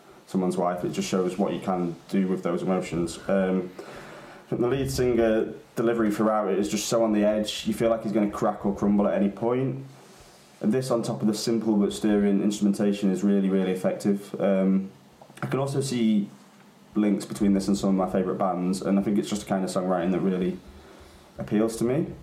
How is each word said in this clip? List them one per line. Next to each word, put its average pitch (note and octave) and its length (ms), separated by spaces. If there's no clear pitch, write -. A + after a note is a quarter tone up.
someone's F2+ 280
wife, F2 300
it E2 80
just - 160
shows F2+ 280
what - 160
you F3 60
can F2+ 360
do G2 220
with F#2 140
those F2+ 180
emotions. F2 680
Um, F#2 500
I - 760
think A2+ 100
the A#2+ 80
lead C3+ 200
singer A2+ 640
delivery A2+ 360
throughout G#2+ 380
it G2 100
is G#2 100
just G#2 180
so A#2 160
on A2 80
the G#2 140
edge. G#2+ 420
You A2 60
feel A2+ 160
like A2+ 140
he's G#2 100
gonna G#2 180
crack G#2 340
or G2+ 80
crumble G2+ 360
at - 60
any G2 140
point. C3 540
And G#2+ 100
this, C3 200
on A#2 120
top - 180
of G#2 60
the G#2+ 60
simple A2+ 420
but G2+ 160
stirring G2+ 500
instrumentation, G2+ 720
is F2+ 120
really, G2+ 260
really F#2 220
effective. G2 680
Um, F#2+ 500
I - 60
can C3 120
also C3+ 220
see A2 480
links G2+ 300
between G2+ 280
this F#2+ 140
and G2 100
some G2 120
of G2 60
my F#2+ 140
favourite F#2 280
bands, F2+ 440
and G2 180
I - 20
think G2+ 160
it's G#2 120
just G#2 140
a - 20
kind F#2+ 200
of F2+ 40
songwriting F2+ 420
that F2 80
really F#2 380
appeals A2 380
to - 60
me. C#3 240